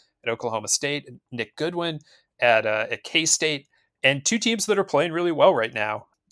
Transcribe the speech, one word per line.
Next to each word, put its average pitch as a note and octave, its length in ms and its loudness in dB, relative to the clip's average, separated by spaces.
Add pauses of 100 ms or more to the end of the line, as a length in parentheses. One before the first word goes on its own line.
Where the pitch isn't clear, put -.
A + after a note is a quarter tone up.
(240)
at A#2 80 -4
Oklahoma A2 380 -4
State C#3+ 380 -2
and A#2+ 120 -20 (120)
Nick A#2 240 -8
Goodwin E3+ 440 -4 (420)
at, A2+ 240 6
uh, G#2+ 240 0
at A#2 140 -8
K-State, D#3 640 0 (340)
and C#3 240 2
two A3+ 140 0
teams A3+ 260 -2
that G3+ 140 0
are F#3 40 2
playing E3 280 0
really F3 200 -2
well D#3 220 6
right A2+ 200 0
now. G#2+ 340 -4 (240)